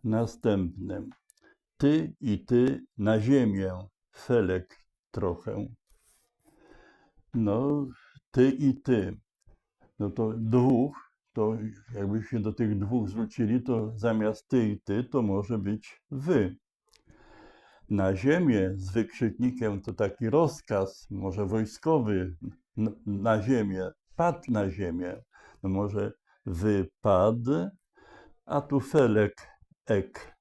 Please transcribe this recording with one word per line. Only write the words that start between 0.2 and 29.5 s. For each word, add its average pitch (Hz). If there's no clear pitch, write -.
Ty 156
i 104
ty 127
na 110
ziemię, 104
felek 92
trochę. 101
No, 127
ty 131
i 135
ty. 98
No 104
to 110
dwóch, 123
to 110
jakby 104
się 113
do 104
tych 104
dwóch 104
zwrócili, 117
to 113
zamiast 107
ty 120
i 104
ty, 104
to 123
może 101
być 101
wy. 135
Na 98
ziemię 117
z 95
wykrzyknikiem 110
to 101
taki 110
rozkaz, 107
może 98
wojskowy, 107
n-, 107
na 104
ziemię, 98
padł 165
na 101
ziemię. 90
No 95
może 101
wypad, 98
a 143
tu 143
felek, 110